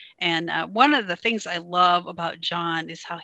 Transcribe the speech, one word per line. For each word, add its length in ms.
And, 300
uh, 180
one 260
of 140
the 100
things 280
I 120
love 500
about 320
John 500
is 140
how 200